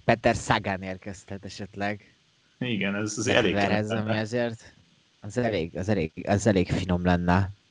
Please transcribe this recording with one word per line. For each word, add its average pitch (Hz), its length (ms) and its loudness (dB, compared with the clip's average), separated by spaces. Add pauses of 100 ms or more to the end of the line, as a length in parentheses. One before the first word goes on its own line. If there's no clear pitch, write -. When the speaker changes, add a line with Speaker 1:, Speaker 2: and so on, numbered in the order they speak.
Speaker 1:
Peter 117 300 4
Sagan 101 460 -2
érkezhet 95 640 -12
esetleg. 101 680 -8 (440)
Speaker 2:
Igen, 101 360 -2
ez 107 220 -4
azért 113 200 2
elég 104 160 4
Speaker 1:
Verez, 104 340 2
Speaker 2:
kellemetlen. 110 200 -2
Speaker 1:
ami 110 100 0
azért, 113 560 -4 (480)
az 107 160 -8
elég, 98 400 -2
az 92 120 -2
elég, 90 220 0 (140)
az 101 220 2
elég 98 240 4
finom 90 340 0
lenne. 90 440 4 (220)